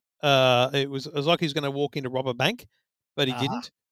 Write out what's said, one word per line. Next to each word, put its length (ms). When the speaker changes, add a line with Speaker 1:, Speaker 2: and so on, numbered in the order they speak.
Speaker 1:
uh, 500
it 160
was, 160
it 80
was 140
like 140
he 40
was 80
gonna 160
walk 280
into 120
rob 180
a 60
bank, 320
but 120
he 60
Speaker 2:
Uh-huh. 100
Speaker 1:
didn't, 280